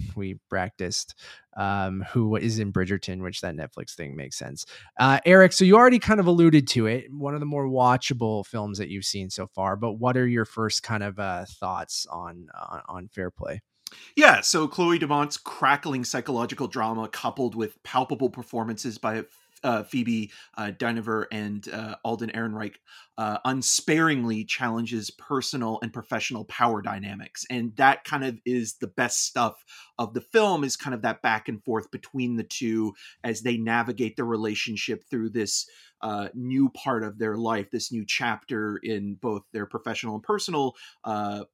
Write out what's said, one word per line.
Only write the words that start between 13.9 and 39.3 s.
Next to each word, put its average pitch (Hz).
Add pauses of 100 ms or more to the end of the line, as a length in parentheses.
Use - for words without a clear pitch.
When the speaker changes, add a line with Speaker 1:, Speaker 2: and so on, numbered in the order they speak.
Speaker 2:
Yeah, 220
so 156
Chloe 170
Dumont's 147
crackling 139
psychological 120
drama 113
coupled 117
with 110
palpable 131
performances 113
by, 110 (400)
uh, 117
Phoebe, 113 (280)
uh, 104
Dynevor 113
and, 104
uh, 107
Alden 113
Ehrenreich, 110 (360)
uh, 107
unsparingly 131
challenges 113
personal 123
and 113
professional 110
power 113
dynamics. 101
And 117
that 135
kind 139
of 120
is 120
the 110
best -
stuff - (320)
of 113
the 123
film, 190
is 131
kind 135
of 113
that 110
back 110
and 107
forth 110
between 123
the 110
two 110 (300)
as 110
they 120
navigate 113
their 123
relationship 110
through 113
this, 104 (360)
uh, 104
new 127
part 120
of 107
their 110
life, 113
this -
new 113
chapter 107
in 101
both 104